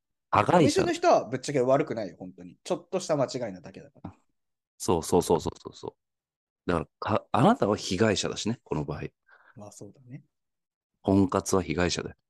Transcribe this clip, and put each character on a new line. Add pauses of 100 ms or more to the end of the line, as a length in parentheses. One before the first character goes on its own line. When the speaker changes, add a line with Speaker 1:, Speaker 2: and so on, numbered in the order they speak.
(300)
Speaker 1:
加
害
者。
Speaker 2:
お
店
の
人
は
ぶ
っ
ち
ゃ
け
悪
く
な
い
よ、
本
当
に。
ち
ょ
っ
と
し
た
間
違
い
な
だ
け
だ
か
ら。 (680)
Speaker 1:
そ
う
そ
う
そ
う
そ
う
そ
う
そ (680)
う。
だ
か
ら、 (120)
か-、
あ
な
た
は
被
害
者
だ
し
ね、
こ
の
場
合。 (540)
Speaker 2:
ま
あ、
そ
う
だ (100)
ね。 (800)
Speaker 1:
婚
活
は
被
害
者
だ
よ。 (140)